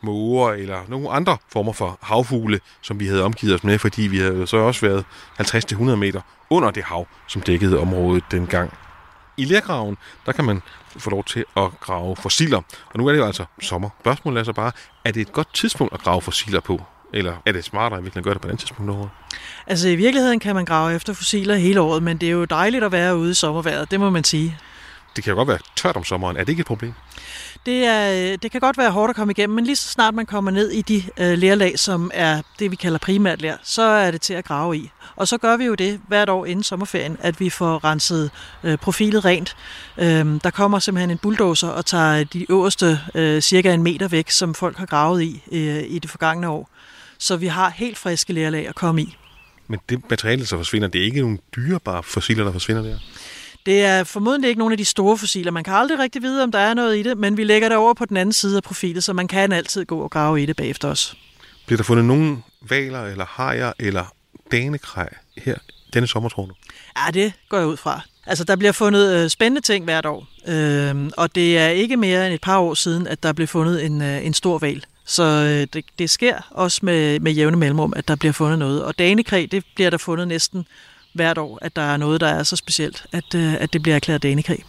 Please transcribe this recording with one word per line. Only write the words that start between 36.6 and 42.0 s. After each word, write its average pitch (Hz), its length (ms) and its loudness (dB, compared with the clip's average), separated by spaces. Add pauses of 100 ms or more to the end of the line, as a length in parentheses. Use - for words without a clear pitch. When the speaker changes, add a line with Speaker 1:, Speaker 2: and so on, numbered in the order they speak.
Speaker 2:
sommerferien, 175 580 -4
at 165 200 -2
vi 185 100 0
får 165 340 -2
renset, 156 460 0 (340)
øh, 156 140 0
profilet 214 460 0
rent. 180 320 2 (420)
Øhm, 160 420 2
der 180 100 0
kommer 202 280 2
simpelthen 180 320 0
en 170 80 -2
bulldozer 202 500 0
og 170 180 -6
tager 156 380 2